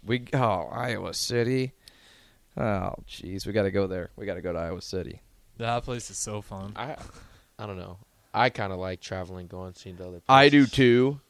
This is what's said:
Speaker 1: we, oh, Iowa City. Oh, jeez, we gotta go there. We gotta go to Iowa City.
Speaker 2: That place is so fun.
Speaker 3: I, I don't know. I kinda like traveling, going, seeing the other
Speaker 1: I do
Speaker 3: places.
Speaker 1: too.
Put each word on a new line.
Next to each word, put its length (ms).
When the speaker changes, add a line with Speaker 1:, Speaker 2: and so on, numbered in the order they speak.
Speaker 1:
we, 280
oh, 380
Iowa 420
City. 600
Oh, 380
jeez, 360
we 80
gotta 180
go 160
there. 280
We 100
gotta 160
go 120
to 60
Iowa 220
City. 400
Speaker 2:
That 260
place 260
is 80
so 240
fun. 340
Speaker 3:
I, 200
I 60
don't 120
know. 200
I 160
kinda 260
like 260
traveling, 460
going, 260
seeing 240
the 100
other 220
Speaker 1:
I 200
do 120
Speaker 3:
places. 140
Speaker 1:
too. 440